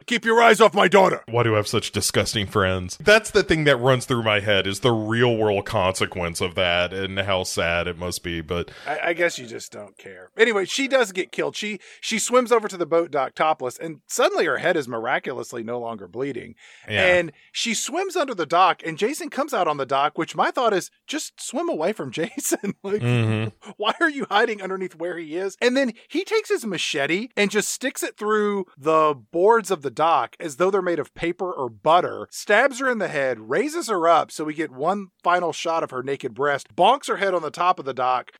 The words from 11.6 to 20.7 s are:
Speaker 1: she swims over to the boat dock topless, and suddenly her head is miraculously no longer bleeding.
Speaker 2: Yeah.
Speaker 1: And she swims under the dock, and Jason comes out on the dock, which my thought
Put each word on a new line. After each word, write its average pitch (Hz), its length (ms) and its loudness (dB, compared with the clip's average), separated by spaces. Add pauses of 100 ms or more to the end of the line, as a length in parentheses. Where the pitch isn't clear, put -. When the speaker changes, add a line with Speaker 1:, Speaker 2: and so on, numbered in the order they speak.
Speaker 1:
she 220 180 -4
swims 247 320 2
over 220 160 2
to 190 100 -8
the 175 80 -2
boat 165 260 0
dock 131 240 -2
topless, 156 420 -2
and 160 300 -12
suddenly 320 380 0
her 135 120 0
head 170 180 0
is 139 140 0
miraculously 120 760 -4
no 120 160 -6
longer 113 280 -10
bleeding. 110 480 -8 (340)
Speaker 2:
Yeah. - 160 2 (100)
Speaker 1:
And 170 160 0 (220)
she 233 200 -4
swims 349 440 -4
under 277 180 -2
the 170 100 -2
dock, 170 400 4
and 165 120 -6
Jason 277 320 -4
comes 277 240 -4
out 185 160 0
on 151 80 0
the 135 80 -4
dock, 139 320 0
which 160 180 -4
my 262 160 0
thought 233 220 2